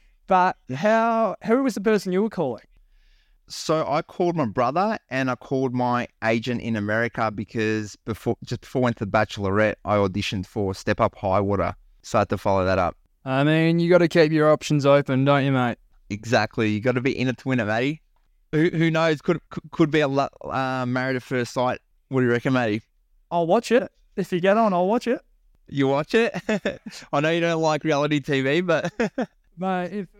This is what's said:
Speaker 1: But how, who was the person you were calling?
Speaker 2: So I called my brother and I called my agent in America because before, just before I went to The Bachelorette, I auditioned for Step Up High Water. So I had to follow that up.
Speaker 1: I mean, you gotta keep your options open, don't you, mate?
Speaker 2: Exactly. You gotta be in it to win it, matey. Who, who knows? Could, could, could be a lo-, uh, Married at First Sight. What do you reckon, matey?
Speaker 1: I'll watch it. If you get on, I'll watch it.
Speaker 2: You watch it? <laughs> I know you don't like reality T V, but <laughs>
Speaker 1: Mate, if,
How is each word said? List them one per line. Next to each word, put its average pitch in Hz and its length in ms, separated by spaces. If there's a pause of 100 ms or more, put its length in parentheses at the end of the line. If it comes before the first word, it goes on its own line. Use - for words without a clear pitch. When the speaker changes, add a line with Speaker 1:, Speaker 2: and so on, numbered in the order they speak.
(260)
Speaker 1:
But 185 300 (180)
how, 226 720
who 254 180
was 262 120
the 214 60
person 190 320
you 190 100
were 220 80
calling? 131 340 (840)
Speaker 2:
So 156 400
I 151 140
called 175 340
my 143 100
brother 135 520 (120)
and 131 200
I 123 60
called 131 380
my 123 320 (160)
agent 117 380
in 113 160
America 110 540
because 107 760
before, 113 400
just - 180
before 127 200
I - 20
went 120 140
to 117 80
The 95 40
Bachelorette, 107 640 (100)
I 104 120
auditioned 98 500
for 98 280
Step - 260
Up 107 160
High 98 240
Water. 95 340 (280)
So - 160
I - 40
had - 80
to 101 80
follow 98 260
that 92 140
up. 87 180 (280)
Speaker 1:
I 131 200
mean, 160 340
you 170 100
gotta 170 200
keep 160 240
your 151 180
options 147 360
open, 139 380
don't 139 200
you, 139 80
mate? 123 260 (320)
Speaker 2:
Exactly. 110 600
You 104 100
gotta 123 200
be 131 160
in 123 120
it 123 100
to - 100
win 127 120
it, 104 60
matey. 127 360 (480)
Who, 160 200
who 165 200
knows? 160 320
Could, - 180 (100)
could, - 200
could 160 200
be 151 100
a 143 80
lo-, 139 200 (140)
uh, 131 440
Married 127 300
at 123 60
First 123 300
Sight. 127 280 (280)
What 131 120
do 127 60
you 120 60
reckon, 131 220
matey? 113 280 (480)
Speaker 1:
I'll 170 160
watch 220 240
it. 226 200 (260)
If 190 160
you 180 80
get 196 160
on, 220 160
I'll 180 160
watch 240 180
it. 247 140 (480)
Speaker 2:
You 139 180
watch 139 280
it? 226 200 (140)
<laughs> 208 320 (320)
I 143 80
know 156 100
you 170 100
don't 165 220
like 156 220
reality 147 340
T 135 220
V, 143 220
but 165 340
<laughs> - 600
Speaker 1:
Mate, 180 360
if, 196 160 (120)